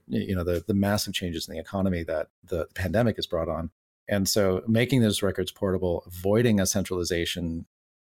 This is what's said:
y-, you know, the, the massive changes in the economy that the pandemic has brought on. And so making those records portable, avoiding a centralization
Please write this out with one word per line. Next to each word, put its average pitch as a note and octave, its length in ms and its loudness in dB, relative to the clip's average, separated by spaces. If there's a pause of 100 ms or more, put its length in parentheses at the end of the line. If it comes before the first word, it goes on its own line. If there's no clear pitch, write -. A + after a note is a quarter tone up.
y-, G#2+ 200 -2
you G2 80 0
know, F2+ 80 0
the, E2+ 240 0
the G#2+ 80 2
massive G2+ 380 2
changes E2+ 340 -6
in - 80 -12
the D#2+ 40 -6
economy F#2+ 440 -2
that D#2+ 240 -4 (160)
the E2 320 -4
pandemic G2 400 0
has E2+ 100 -6
brought E2 240 -2
on. D#2+ 220 -6 (360)
And G2 220 0
so F#2+ 380 2
making A#2+ 340 4
those G#2+ 220 2
records F#2 280 -2
portable, F#2 540 -2
avoiding G2+ 540 2
a F#2 80 2
centralization E2+ 1000 -2 (400)